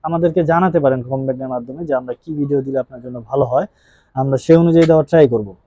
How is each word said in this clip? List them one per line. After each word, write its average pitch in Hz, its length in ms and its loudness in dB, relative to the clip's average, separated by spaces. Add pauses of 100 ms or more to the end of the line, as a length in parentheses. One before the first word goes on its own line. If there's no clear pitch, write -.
আমাদেরকে 165 420 0
জানাতে 170 360 2
পারেন 131 220 0
কমেন্টের 131 460 -6
মাধ্যমে 131 360 -8
যে 147 100 -2
আমরা 127 200 -4
কি 160 200 -12
ভিডিও 139 280 -2
দিলে 135 160 -6
আপনার 127 240 -10
জন্য 123 240 -14
ভালো 135 180 -2
হয়, 131 220 -2 (480)
আমরা 135 220 -2
সেই 165 200 4
অনুযায়ী 165 300 4
দেওয়ার 160 180 4
ট্রাই 156 240 4
করব। 107 260 -4 (120)